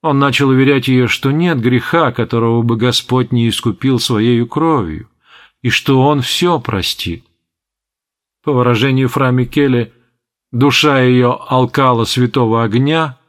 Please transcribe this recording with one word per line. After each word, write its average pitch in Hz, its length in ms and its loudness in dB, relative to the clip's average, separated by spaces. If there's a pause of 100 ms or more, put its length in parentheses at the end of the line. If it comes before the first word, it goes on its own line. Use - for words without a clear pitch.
Он 143 180 0
начал 139 300 0
уверять 131 380 2
её, 127 200 2
что - 240 -2
нет 165 280 0
греха, 123 520 0
которого 117 500 -2
бы 117 160 0
Господь 123 540 -2
не 117 180 2
искупил 120 500 -2
своею 117 480 0
кровью, 120 640 -2 (540)
и 123 60 0
что 131 320 0
Он 143 200 2
всё 175 380 -2
простит. - 680 -6 (1160)
По 151 80 -2
выражению 123 580 2
фра 131 220 0
Микеле, 127 600 0 (580)
душа 135 480 2
её 127 500 2
алкала 127 560 0
святого 117 580 0
огня 135 540 -2 (120)